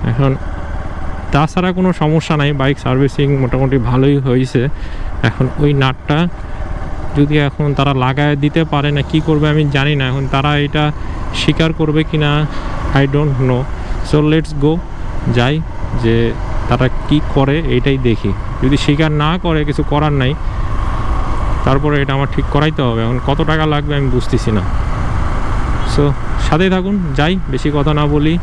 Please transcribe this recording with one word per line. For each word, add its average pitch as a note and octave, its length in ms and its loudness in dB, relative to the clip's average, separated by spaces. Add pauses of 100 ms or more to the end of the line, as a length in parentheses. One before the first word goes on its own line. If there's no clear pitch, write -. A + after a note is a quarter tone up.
(120)
এখন C3 200 2 (1000)
তাছাড়া D#3 440 2
কোনো F#3 120 2 (120)
সমস্যা D#3 400 2
নাই, C#3+ 100 2 (100)
bike C#3 240 2
servicing C3+ 420 2 (160)
মোটামুটি C3 340 0 (120)
ভালোই C3+ 280 4 (100)
হয়েছে। B2+ 340 2 (680)
এখন C3 160 0 (180)
ওই D3 80 4 (120)
নাটটা C3 340 0 (1000)
যদি D3 180 2 (120)
এখন D3 200 -2 (100)
তারা C#3 160 2 (120)
লাগায় D3 380 2
দিতে D3 180 2 (100)
পারে D3 240 0
না, C#3 60 0 (100)
কি D#3 160 2
করবে D3+ 260 2
আমি D#3 100 2 (120)
জানি C#3+ 240 2
না। C3+ 120 0
এখন C#3 120 -2 (100)
তারা C#3 180 2 (160)
এটা D3+ 160 0 (580)
স্বীকার D#3+ 280 2 (100)
করবে D#3 300 2
কি D#3+ 160 -2
না, D3 60 2 (680)
I C#3 40 4 (100)
don't C#3+ 200 2 (120)
know। B2+ 140 2 (480)
So, D3 60 2 (160)
let's D#3 200 0 (120)
go, D3+ 100 2 (640)
যাই, B2+ 180 2 (480)
যে A2+ 120 4 (540)
তারা B2+ 180 2 (200)
কি D3 100 4 (180)
করে C#3 200 2 (180)
এইটাই C3+ 240 2 (100)
দেখি। G#2+ 240 0 (320)
যদি C#3 220 2
স্বীকার D3+ 260 2 (120)
না D3+ 80 2 (140)
করে, D#3+ 140 0 (100)
কিছু D#3 220 0
করার D3 300 2
নাই, B2+ 100 2 (1300)
তারপরে C#3 380 2
এটা C#3 140 0
আমার C#3 180 0
ঠিক C#3+ 100 0 (100)
করাইতে D3+ 320 2
হবে। A2+ 180 0
এখন B2 120 0 (100)
কত C#3 120 0 (100)
টাকা D#3 240 2
লাগবে D3 260 -2
আমি C3+ 160 0
বুঝতেছি A#2+ 420 0
না। F2+ 60 0 (1300)
So, C#3+ 100 2 (440)
সাথেই F3+ 280 2
থাকুন, F#3+ 200 -2 (240)
যাই, D#3+ 140 2 (200)
বেশি B2+ 240 -2
কথা D3 220 2
না D3 40 2 (100)
বলি। D3+ 300 2